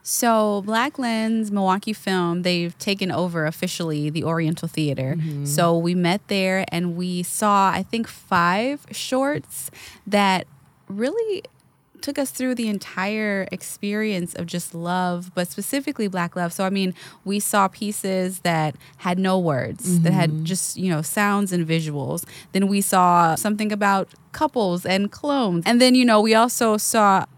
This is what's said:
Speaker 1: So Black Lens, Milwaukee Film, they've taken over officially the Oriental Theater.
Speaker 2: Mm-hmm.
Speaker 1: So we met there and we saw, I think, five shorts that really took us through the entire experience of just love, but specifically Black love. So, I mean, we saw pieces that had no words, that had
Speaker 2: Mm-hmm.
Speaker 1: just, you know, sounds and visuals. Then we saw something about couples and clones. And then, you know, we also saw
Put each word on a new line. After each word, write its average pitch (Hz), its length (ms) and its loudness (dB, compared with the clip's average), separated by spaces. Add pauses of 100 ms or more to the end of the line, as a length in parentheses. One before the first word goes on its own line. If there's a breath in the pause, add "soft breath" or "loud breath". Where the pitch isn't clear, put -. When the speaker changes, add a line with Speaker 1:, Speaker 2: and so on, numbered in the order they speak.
Speaker 1:
So 214 640 0
Black 233 320 -2
Lens, 220 540 -2
Milwaukee 196 400 0
Film, 180 500 -2
they've 170 360 0
taken 196 340 -2
over 170 340 -2
officially 160 640 -4
the 156 140 -4
Oriental 165 420 0
Theater. 139 500 -2
Speaker 2:
Mm-hmm. 151 280 -4
Speaker 1:
So 170 340 2
we 175 160 0
met 180 340 0
there 190 400 0
and 170 280 -4
we 180 260 -4
saw, 196 480 2
I 190 140 -2
think, 233 240 -4
five 196 840 0
shorts - 800 -4 (360 loud breath)
that 196 400 2 (420)
really 359 540 -4 (580)
took 285 160 -8
us 269 140 -2
through 254 240 -2
the 233 140 -2
entire 202 840 -4
experience 202 840 -4
of 175 120 -6
just 175 260 -8
love, 180 600 -4
but 180 140 -2
specifically 269 580 -4
Black 180 300 -4
love. 175 160 -2
So, 202 120 -4
I 190 60 0
mean, 190 240 0 (300 loud breath)
we 202 160 -2
saw 202 260 2
pieces 190 720 -4
that 156 360 0 (220 loud breath)
had 180 200 0
no 190 200 2
words, 170 640 0
that 170 100 6
had 175 180 4
Speaker 2:
Mm-hmm. 156 140 -4
Speaker 1:
just, 180 320 -4
you 185 140 -2
know, 156 120 0
sounds 202 500 0
and 170 140 0
visuals. 156 580 -4 (280 loud breath)
Then 196 160 2
we 196 120 2
saw 175 540 4
something 208 380 -2
about 202 360 0 (220)
couples 196 560 -2
and 196 240 0
clones. 226 560 0
And 240 160 4
then, 254 140 6
you 254 80 6
know, 214 160 6
we 220 160 4
also 226 400 4
saw 202 500 4 (120)